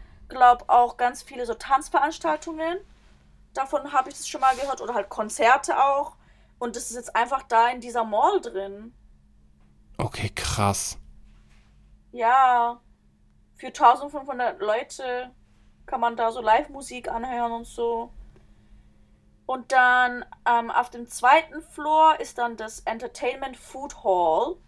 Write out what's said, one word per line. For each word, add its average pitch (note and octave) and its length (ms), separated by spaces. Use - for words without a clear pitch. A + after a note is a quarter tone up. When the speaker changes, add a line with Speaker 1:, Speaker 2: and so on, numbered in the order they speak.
Speaker 1:
glaub, B3 400
auch A#3+ 280
ganz B3 260
viele B3 240
so A3+ 80
Tanzveranstaltungen. D#4 1200
Davon C#4+ 400
hab C4+ 160
ich C#4+ 60
das - 120
schon D4 140
mal C4 160
gehört. C4 240
Oder A#3+ 140
halt D4 160
Konzerte B3 720
auch. C#4 320
Und A#3+ 180
das - 140
ist A3+ 60
jetzt - 180
einfach B3 300
da A#3 240
in B3+ 120
dieser A#3 240
Mall C4 360
drin. G3+ 540
Speaker 2:
Okay, - 360
krass. - 640
Speaker 1:
Ja, A#3+ 680
für - 160
tausendfünfhundert C4+ 880
Leute B3 680
kann B3+ 140
man A#3 160
da A3+ 160
so B3 80
Live-Musik B3 680
anhören A#3+ 440
und A#3 140
so. A#3 440
Und B3+ 260
dann, B3 520
ähm, A#3 220
auf - 200
dem A#3+ 180
zweiten D#4 540
Floor D#4 580
ist - 180
dann A#3+ 180
das A3 240
Entertainment B3+ 760
Food - 480
Hall. F#3 520